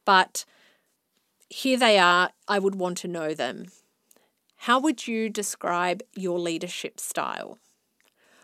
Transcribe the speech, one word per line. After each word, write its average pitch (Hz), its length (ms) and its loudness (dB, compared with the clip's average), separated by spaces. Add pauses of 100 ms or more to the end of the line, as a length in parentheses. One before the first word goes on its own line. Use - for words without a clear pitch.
but - 400 2 (1040)
here 262 300 -2
they 220 200 6
are, 175 320 6 (180)
I 208 100 0
would 196 180 0
want 180 220 -4
to 196 100 -10
know 160 260 -4
them. 135 320 -6 (880)
How 247 220 2
would 269 300 -2
you 220 200 -2
describe 180 760 -4 (120)
your 180 240 -4
leadership 170 640 -8
style? 50 580 -8 (840)